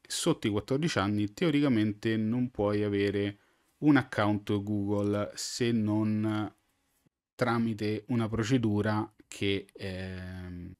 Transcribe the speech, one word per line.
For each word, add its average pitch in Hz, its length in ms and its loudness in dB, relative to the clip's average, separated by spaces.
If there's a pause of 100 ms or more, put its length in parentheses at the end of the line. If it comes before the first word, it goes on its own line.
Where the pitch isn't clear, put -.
sotto - 400 -2
i 110 40 2
quattordici 131 500 0
anni 104 340 0
teoricamente 113 840 2
non 120 360 0
puoi 104 320 0
avere 101 540 0 (400)
un 147 180 6
account 104 680 0
Google 104 720 -2
se - 380 -2
non 107 840 0 (800)
tramite 113 720 -2
una 117 200 0
procedura 110 840 0 (140)
che, 98 460 -2
ehm, 92 1080 -10